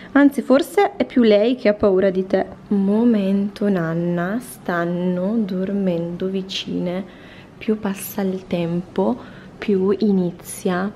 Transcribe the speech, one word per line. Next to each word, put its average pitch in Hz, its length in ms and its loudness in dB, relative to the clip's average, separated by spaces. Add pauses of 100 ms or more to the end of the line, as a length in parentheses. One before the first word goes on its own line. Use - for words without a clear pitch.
(120)
Anzi, 277 300 4
forse 339 540 2
è 254 100 0
più 247 160 2
lei 220 340 4
che 208 140 2
ha - 20 6
paura 196 380 2
di 185 160 0
te. 185 180 2 (240)
Momento 202 1000 2
nanna, 175 720 0
stanno 180 960 -2
dormendo 185 880 -2
vicine. 190 760 -6 (540)
Più 214 220 -4
passa 196 420 -6
il 185 260 -4
tempo, 180 720 -2 (400)
più 190 340 0 (100)
inizia 185 960 -2